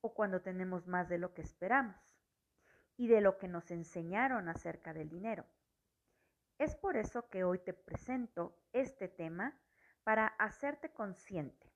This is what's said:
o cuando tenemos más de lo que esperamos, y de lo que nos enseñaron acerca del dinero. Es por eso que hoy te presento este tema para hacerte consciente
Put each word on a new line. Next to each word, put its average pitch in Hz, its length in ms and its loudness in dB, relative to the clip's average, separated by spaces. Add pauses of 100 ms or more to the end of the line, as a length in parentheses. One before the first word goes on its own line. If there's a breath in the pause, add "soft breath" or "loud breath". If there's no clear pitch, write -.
o 226 100 -4
cuando 190 300 2
tenemos 185 440 -4
más 180 220 0
de 175 80 0
lo 175 160 -2
que - 80 -12
esperamos, 220 560 0 (1000 soft breath)
y 240 100 0
de 220 140 10
lo 190 160 6
que 185 100 -8
nos 175 220 -8
enseñaron 180 800 -2
acerca 165 420 -8
del 156 160 -8
dinero. 196 380 -8 (1120)
Es - 180 0
por 370 220 0
eso 226 320 -4
que 185 120 -2
hoy 180 180 4
te 185 120 -6
presento - 880 -6 (120)
este 254 340 -2
tema 175 500 -6 (440 soft breath)
para 220 240 4
hacerte 277 680 -2
consciente 185 840 -8